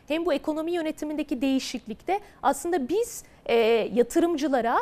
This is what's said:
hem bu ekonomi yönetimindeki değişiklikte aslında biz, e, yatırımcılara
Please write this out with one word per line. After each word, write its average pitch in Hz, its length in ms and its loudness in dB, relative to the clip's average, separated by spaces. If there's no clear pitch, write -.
hem 330 180 -2
bu 349 60 2
ekonomi 311 400 -2
yönetimindeki 302 680 -4
değişiklikte 262 800 -2
aslında 277 460 0
biz, 453 360 -2
e, 233 100 2
yatırımcılara 269 880 2